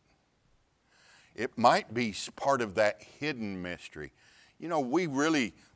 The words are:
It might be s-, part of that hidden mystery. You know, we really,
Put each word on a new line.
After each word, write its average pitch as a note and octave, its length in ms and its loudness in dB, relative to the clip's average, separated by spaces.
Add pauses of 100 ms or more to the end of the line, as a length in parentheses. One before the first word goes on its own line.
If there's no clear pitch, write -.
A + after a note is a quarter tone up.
(1300)
It - 240 -6
might B2+ 360 4
be A#2 180 -2
s-, - 240 -10
part C#3 260 0
of G2+ 140 -4
that G#2 260 4
hidden A2+ 600 -6
mystery. E2 520 -10 (460)
You D#3+ 80 -10
know, E3 120 -2
we D3 280 0
really, C#3 460 2 (220)